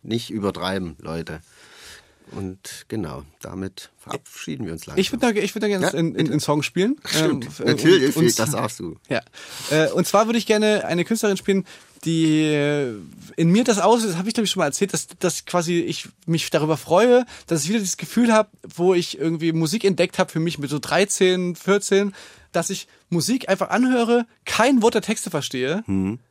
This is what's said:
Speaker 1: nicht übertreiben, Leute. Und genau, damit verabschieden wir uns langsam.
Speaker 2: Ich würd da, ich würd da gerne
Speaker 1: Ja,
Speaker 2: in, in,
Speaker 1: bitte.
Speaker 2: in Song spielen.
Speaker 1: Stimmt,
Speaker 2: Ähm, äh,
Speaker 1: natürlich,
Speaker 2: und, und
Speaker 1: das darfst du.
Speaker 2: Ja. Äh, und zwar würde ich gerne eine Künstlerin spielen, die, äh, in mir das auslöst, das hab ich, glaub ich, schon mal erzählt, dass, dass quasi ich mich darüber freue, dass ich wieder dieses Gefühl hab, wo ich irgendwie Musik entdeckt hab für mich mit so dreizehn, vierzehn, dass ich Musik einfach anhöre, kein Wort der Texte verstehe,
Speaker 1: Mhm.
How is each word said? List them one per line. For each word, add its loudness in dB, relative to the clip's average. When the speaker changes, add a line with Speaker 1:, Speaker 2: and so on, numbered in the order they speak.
Speaker 1:
nicht -6
übertreiben, -4
Leute. -10
Und -12
genau, -8
damit -12
verabschieden -12
wir -8
uns -12
langsam. -4
Speaker 2:
Ich 0
würd -4
da, 2
ich -2
würd -4
da 0
gerne 0
Speaker 1:
Ja, 2
Speaker 2:
in, 0
in, -4
Speaker 1:
bitte. 0
Speaker 2:
in 0
Song 0
spielen. 0
Speaker 1:
Stimmt, 0
Speaker 2:
Ähm, -6
äh, 4
Speaker 1:
natürlich, 6
Speaker 2:
und, 2
und 2
Speaker 1:
das 0
darfst -4
du. -10
Speaker 2:
Ja. -2
Äh, 4
und 0
zwar 4
würde 0
ich -4
gerne 2
eine 0
Künstlerin 0
spielen, 0
die, 2
äh, 0
in 2
mir 4
das 4
auslöst, 4
das -4
hab -4
ich, -4
glaub 0
ich, -2
schon -2
mal 2
erzählt, -2
dass, -4
dass -2
quasi 0
ich -6
mich -2
darüber -4
freue, 4
dass -2
ich -4
wieder 0
dieses -4
Gefühl 2
hab, 4
wo 2
ich -2
irgendwie -2
Musik 0
entdeckt 0
hab -2
für -4
mich -2
mit -6
so -4
dreizehn, 0
vierzehn, 0
dass -2
ich -8
Musik -2
einfach 0
anhöre, 2
kein 4
Wort 4
der 2
Texte -4
verstehe, -4
Speaker 1:
Mhm. -2